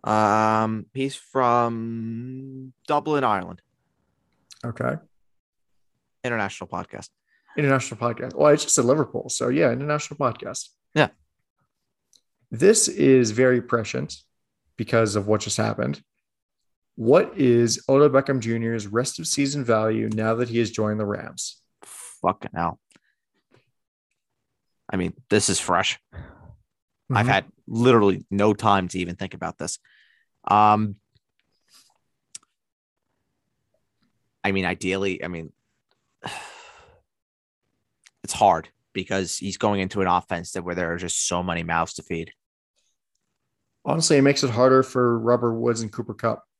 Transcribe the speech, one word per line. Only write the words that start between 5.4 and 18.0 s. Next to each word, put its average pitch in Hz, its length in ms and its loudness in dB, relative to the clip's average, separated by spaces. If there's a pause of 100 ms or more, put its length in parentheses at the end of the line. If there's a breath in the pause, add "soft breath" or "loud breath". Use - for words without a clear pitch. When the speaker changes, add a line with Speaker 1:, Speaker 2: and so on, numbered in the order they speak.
Speaker 1:
International 104 440 -4
podcast. - 420 -12 (460 soft breath)
Speaker 2:
International 135 440 0
podcast. 120 340 -4
Well, 147 160 6
I 147 60 8
just - 180 -2
said 123 100 2
Liverpool. 139 440 0
So, - 200 -4
yeah, 135 240 2
international 147 460 -6
podcast. - 500 -4 (260)
Speaker 1:
Yeah. 147 140 4 (1400)
Speaker 2:
This 185 380 4
is 131 440 4
very 127 280 4
prescient 120 560 -4 (600)
because 110 400 0
of 101 100 -2
what 107 140 2
just - 160 -6
happened. 110 440 -2 (960)
What 131 440 2
is 120 500 2
Odell 143 200 6